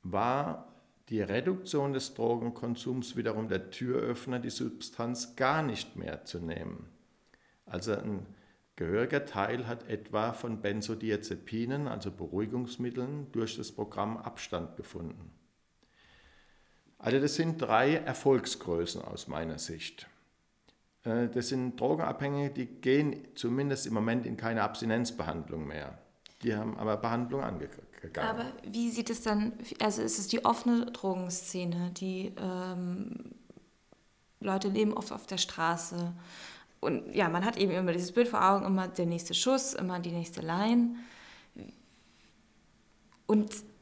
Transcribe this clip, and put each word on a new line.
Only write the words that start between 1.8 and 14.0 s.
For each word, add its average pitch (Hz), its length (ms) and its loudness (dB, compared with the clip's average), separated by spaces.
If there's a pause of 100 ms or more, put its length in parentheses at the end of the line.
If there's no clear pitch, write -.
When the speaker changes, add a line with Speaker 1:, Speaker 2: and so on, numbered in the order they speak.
Speaker 1:
des 131 220 -4
Drogenkonsums 120 1000 0
wiederum 110 320 0
der 95 220 -2
Türöffner, 123 720 -2
die 120 100 -4
Substanz - 880 -4
gar 143 260 4
nicht 120 340 -2
mehr - 300 -6
zu - 140 -8
nehmen. 85 500 -6 (760)
Also 101 280 -2
ein 98 320 -4 (500)
gehöriger 117 500 0
Teil 113 420 -2
hat - 220 -8
etwa 110 440 -2
von 113 280 -6
Benzodiazepinen, 110 1300 -2
also 104 240 -4
Beruhigungsmitteln, 123 1200 -4
durch 110 260 -2
das - 140 -8
Programm 107 460 -2